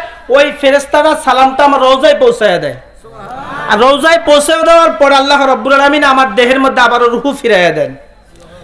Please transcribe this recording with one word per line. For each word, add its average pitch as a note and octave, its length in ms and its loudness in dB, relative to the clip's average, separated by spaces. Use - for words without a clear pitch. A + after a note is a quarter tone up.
ওই C#4+ 320 0
ফেরেশতারা D4 640 0
সালামটা C4 400 0
আমার C#4 160 2
রওজায় C4 380 2
পৌঁছায় A3 400 0
দেয়।" C#3 180 -8
আর G#3 100 0
রওজায় C#4+ 460 2
পৌঁছে D4 260 2
দেওয়ার E4 380 2
পর C#4+ 220 0
আল্লাহ C#4 340 0
রব্বুল B3+ 260 -2
আলামিন C#4+ 320 2
আমার C4 300 0
দেহের B3 260 0
মধ্যে C4+ 220 0
আবারও A#3+ 260 0
রূহ A#3+ 260 -4
ফিরাইয়া F#3 360 0
দেন, C#3 240 -6